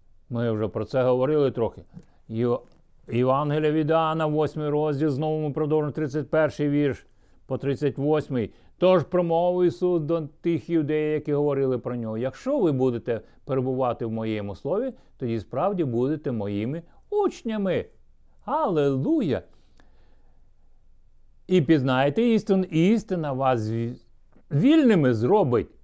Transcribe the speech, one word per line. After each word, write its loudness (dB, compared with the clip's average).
Ми -2
вже -2
про -4
це 0
говорили 2
трохи. -4
Єв-, -2
Євангелія 0
від 0
Іоанна, 0
восьмий -2
розділ, 0
знову -2
ми -4
продовжуємо 0
тридцять -6
перший 0
вірш -2
по -4
тридцять -2
восьмий. -2
«Тож 4
промовив 0
Ісус 0
до -2
тих -4
юдеїв, 0
які -2
говорили 0
про -6
нього: -6
Якщо -4
ви 2
будете 0
перебувати -2
в -6
моєму -4
слові, -4
тоді -4
справді -4
будете -2
моїми -4
учнями». -2
Алілуя! 0
«І 4
пізнаєте 2
істину, 2
і 2
істина -2
вас 2
зві-, -4
вільними 4
зробить». 2